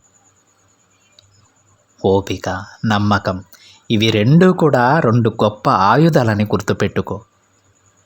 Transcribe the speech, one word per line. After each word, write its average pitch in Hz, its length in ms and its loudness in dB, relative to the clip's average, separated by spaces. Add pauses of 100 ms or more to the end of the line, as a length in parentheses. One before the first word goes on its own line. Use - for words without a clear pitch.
(2000)
ఓపిక, 95 600 -4 (220)
నమ్మకం 104 580 -2 (460)
ఇవి 113 200 0
రెండూ 147 420 4
కూడా 139 460 2
రెండు 117 320 2
గొప్ప 110 400 -2
ఆయుధాలని 113 760 2
గుర్తుపెట్టుకో. 98 800 -4 (800)